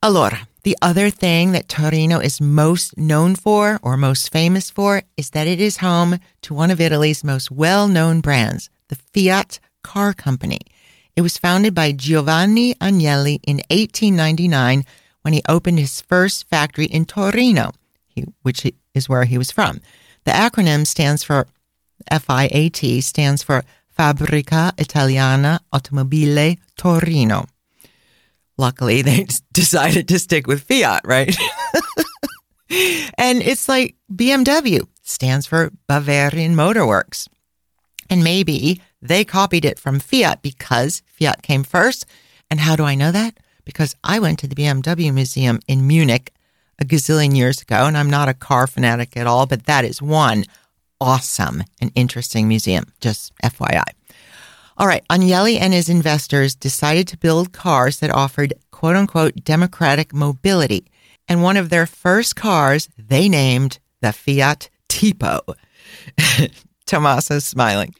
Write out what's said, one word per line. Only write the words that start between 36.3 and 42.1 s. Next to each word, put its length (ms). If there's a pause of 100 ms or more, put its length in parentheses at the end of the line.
Motor 300
Works. 440 (800)
And 140
maybe 580 (200)
they 220
copied 420
it 140
from 200
Fiat 420
because 640
Fiat 380
came 200
first. 420 (440)